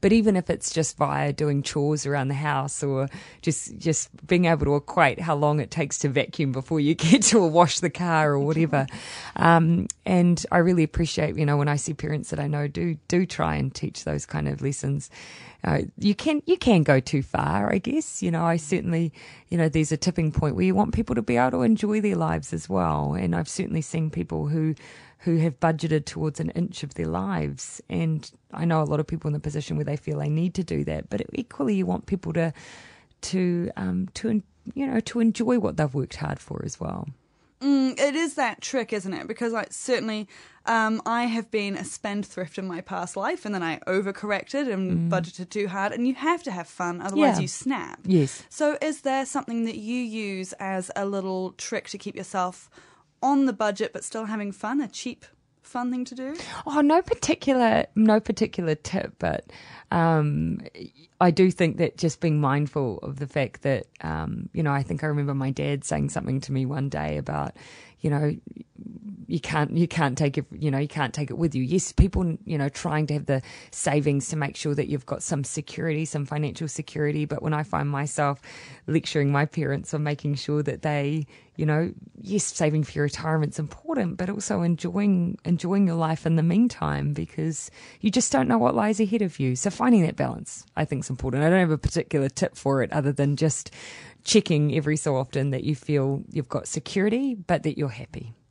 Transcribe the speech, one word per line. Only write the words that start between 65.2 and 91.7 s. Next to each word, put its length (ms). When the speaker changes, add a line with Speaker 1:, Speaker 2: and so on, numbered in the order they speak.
Speaker 1:
my 160
dad 340
saying 260
something 320
to 100
me 120
one 240
day 280
about, 400
you 100
know, 260
you 140
can't, 360
you 100
can't 300
take 220
it, 140
you 180
know, 80
you 100
can't 240
take 160
it 80
with 180
you. 80
Yes, 300
people, 540
you 100
know, 140
trying 380
to 60
have 120
the 160
savings 560
to 80
make 200
sure 180
that 140
you've 160
got 180
some 220
security, 640
some 180
financial 440
security. 580
But 160
when 100
I 100
find 280
myself 500
lecturing 440
my 140
parents 480
on 100
making 340
sure 260
that 180
they, 460
you 100
know, 260
yes, 220
saving 400
for 80
your 120
retirement's 540
important, 580
but 140
also 320
enjoying, 800
enjoying 420
your 100
life 280
in 120
the 60
meantime, 720
because 580
you 100
just 220
don't 160
know 100
what 160
lies 240
ahead 220
of 180
you. 180
So 120
finding 340
that 140
balance, 480
I 120
think, 180
is 60
important. 320
I 80
don't 100
have 100